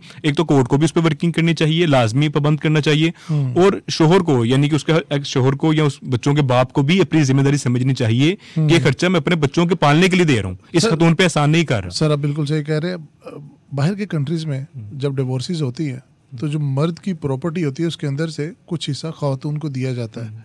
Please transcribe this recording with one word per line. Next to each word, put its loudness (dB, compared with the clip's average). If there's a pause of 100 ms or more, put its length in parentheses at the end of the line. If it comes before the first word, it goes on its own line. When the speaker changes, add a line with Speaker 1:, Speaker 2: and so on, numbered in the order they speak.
(260)
Speaker 1:
एक 0
तो 0
कोर्ट 2
को 2
भी 2
उस 2
पर 0
वर्किंग 0
करनी 2
चाहिए, 0
लाजमी 2
पाबंद 0
करना 2
चाहिए, 2 (140)
Speaker 2:
हम्म। 0
Speaker 1:
और 4
शोहर 4
को 2
यानी 2
कि 0
उसके 0
एक्स -4
शोहर 2
को 0
या 2
उस -2
बच्चों -2
के 2
बाप 2
को 0
भी 2
अपनी 2
जिम्मेदारी 2
समझनी 0
चाहिए 2
कि -6
ये 2
Speaker 2:
हम्म। 4
Speaker 1:
खर्चा 0
मैं 2
अपने 0
बच्चों 0
के 2
पालने 4
के 0
लिए 4
दे 2
रहा -6
हूँ, -10 (160)
इस 2
Speaker 2:
सर, 2
Speaker 1:
खातून 4
पे 2
एहसान 2
नहीं 4
कर -2
रहा। -8
Speaker 2:
सर, 0
आप 0
बिल्कुल -2
सही -2
कह -2
रहे -4
हैं। -12 (640)
बाहर -2
के -6
कंट्रीज -4
में -8
Speaker 1:
हम्म। -14
Speaker 2:
जब -4
डिवोर्सेज -4
होती -4
हैं, -10 (360)
तो -6
जो -4
मर्द -2
की -6
प्रॉपर्टी -4
होती -4
है -2
उसके -6
अंदर -4
से -8 (140)
कुछ -8
हिस्सा -8
खातून -4
को -6
दिया -4
जाता -8
है। -10
Speaker 1:
हम्म। -14